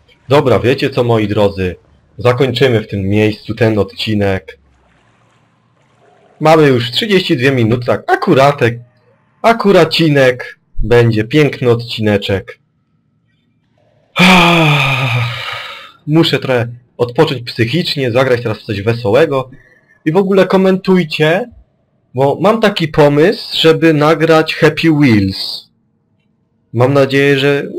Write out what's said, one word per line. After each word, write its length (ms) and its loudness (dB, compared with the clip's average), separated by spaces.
Dobra, 300 2
wiecie 320 -2
co, 140 -2
moi 240 0
drodzy? 480 -2
Zakończymy 640 0
w 80 -10
tym 120 -6
miejscu 540 -2
ten 240 0
odcinek. 800 -4
Mamy 280 4
już 220 0
trzydzieści 460 -2
dwie 160 0
minuty, 340 0
tak 260 -2
akuratek, 640 2
akuracinek 1160 2
będzie, 420 2
piękny 460 0
odcineczek. 880 -4
<sighs> 1900 -2
Muszę 320 2
trochę 300 -2
odpocząć 460 -2
psychicznie, 680 -4
zagrać 300 0
teraz 160 -6
w 40 -20
coś 200 -8
wesołego. 680 0
I 80 -2
w 40 0
ogóle 300 2
komentujcie, 1040 0
bo 260 0
mam 200 0
taki 280 -2
pomysł, 680 2
żeby 380 2
nagrać 600 2
Happy 360 0
Wheels. 800 0
Mam 200 2
nadzieję, 460 2
że 300 -2